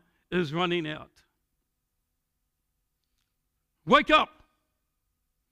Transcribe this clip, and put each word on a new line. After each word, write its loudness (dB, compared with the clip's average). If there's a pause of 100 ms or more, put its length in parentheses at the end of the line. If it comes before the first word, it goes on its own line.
(320)
is -2
running -2
out. -16 (2750)
Wake 2
up, 0 (1120)